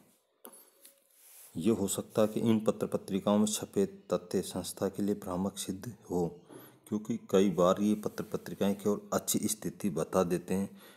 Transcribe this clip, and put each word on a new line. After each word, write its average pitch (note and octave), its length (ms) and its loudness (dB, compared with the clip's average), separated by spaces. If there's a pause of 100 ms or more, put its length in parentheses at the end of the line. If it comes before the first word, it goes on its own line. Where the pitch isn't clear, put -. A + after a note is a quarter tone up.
(1600)
ये E2+ 140 2
हो G2 160 2
सकता G#2 340 -2
है G#2+ 60 6
कि A2 120 -4
इन A2 200 4
पत्र G2+ 280 0
पत्रिकाओं G2+ 500 0
में G#2+ 80 6
छपे G#2 400 0
तथ्य - 560 -4
संस्था F#2 480 -6
के G#2 140 -4
लिए G2+ 120 0
भ्रामक F#2+ 420 -4
सिद्ध F#2+ 380 -8 (160)
हो, F2 300 -2 (460)
क्योंकि G#2+ 320 -4 (100)
कई G2 200 6
बार F2+ 320 4
ये G#2 140 4
पत्र - 280 -6
पत्रिकाएं - 520 -2
केवल - 380 -2
अच्छी - 260 0
स्थिति - 500 -4
बता D#2+ 340 0
देते F2 300 -2
हैं, F#2+ 280 -4 (160)